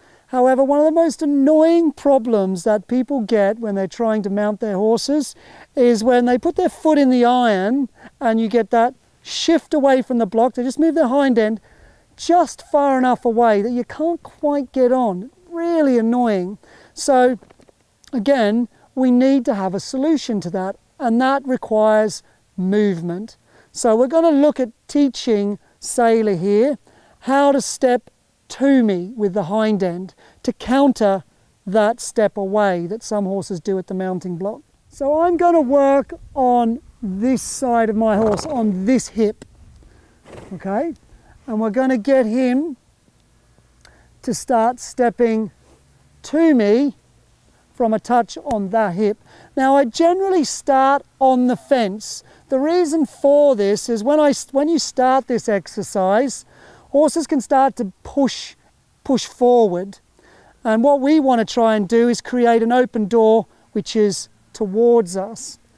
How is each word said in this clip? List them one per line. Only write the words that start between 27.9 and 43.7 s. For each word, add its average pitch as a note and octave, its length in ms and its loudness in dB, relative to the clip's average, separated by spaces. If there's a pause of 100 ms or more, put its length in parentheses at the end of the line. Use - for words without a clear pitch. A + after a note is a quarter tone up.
to C4 380 2
me F#3+ 320 -2
with G3+ 160 -2
the G3 120 -4
hind G#3 380 -2
end F3+ 320 -6 (300)
to A#3+ 80 -4
counter A3+ 720 0 (420)
that G#3+ 320 0
step - 380 -2
away G3 500 -2
that A3 160 -10
some G#3 220 -6
horses F#3+ 340 -6
do F#3+ 200 -4
at F#3 80 -10
the - 80 -10
mounting F#3 420 -8
block. G#3 240 -8 (300)
So D4 320 -2
I'm F4 140 0
gonna E4+ 260 4
work C#4 500 2 (220)
on B3 460 0 (220)
this G#3+ 400 -2
side A#3 480 -2
of G#3 60 -2
my A3 200 0
horse, G#3+ 300 -2
on G#3+ 380 -4
this A#3+ 240 0
hip, G#3+ 360 -4 (1080)
okay? G#3 420 -6 (520)
And G#3+ 140 -4
we're A3 100 -2
gonna C4 280 0
get C4 280 2
him B3+ 500 -2 (1500)